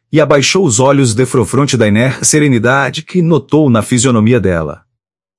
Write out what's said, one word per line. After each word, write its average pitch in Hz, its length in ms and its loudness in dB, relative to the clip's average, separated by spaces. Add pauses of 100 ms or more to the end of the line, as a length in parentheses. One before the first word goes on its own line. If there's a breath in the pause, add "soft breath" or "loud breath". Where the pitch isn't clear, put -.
(120)
e 156 100 2
abaixou 147 420 0
os 117 160 0
olhos 135 360 2
defronte 127 600 -2
da 113 120 2
inércia 117 360 0
serenidade 135 760 0
que - 180 -6
notou 156 480 0
na 113 140 2
fisionomia 120 580 0
dela. 85 440 -4 (560)